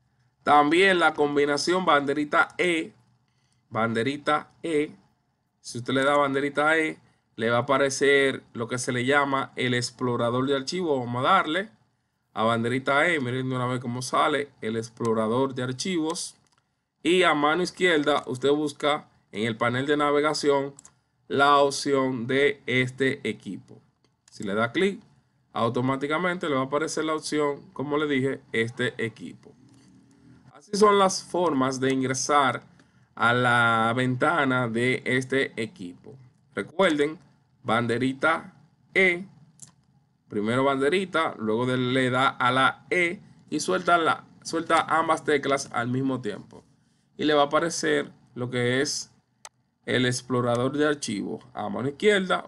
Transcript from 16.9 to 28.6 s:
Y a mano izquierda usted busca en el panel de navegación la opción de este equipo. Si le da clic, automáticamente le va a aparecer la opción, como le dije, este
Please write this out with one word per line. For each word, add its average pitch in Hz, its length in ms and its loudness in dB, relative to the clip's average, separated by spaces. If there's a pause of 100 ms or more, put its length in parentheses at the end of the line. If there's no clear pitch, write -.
Y 180 220 2
a 165 100 4
mano 151 300 2
izquierda 156 640 2
usted 131 220 0
busca 147 580 0 (240)
en 104 140 -4
el 113 100 -4
panel 120 300 -2
de 147 100 2
navegación 147 800 2 (560)
la 143 300 6
opción 135 680 0
de 135 380 0
este 127 580 0
equipo. - 580 -10 (480)
Si - 140 -16
le 98 100 -6
da 117 200 -2
clic, 185 280 -2 (520)
automáticamente 143 960 -2
le 143 60 0
va 131 60 0
a 135 40 -4
aparecer 156 400 -4
la 160 100 -2
opción, 147 460 -4 (100)
como 143 260 -4
le 151 100 0
dije, 135 340 -2 (100)
este 117 420 -4 (100)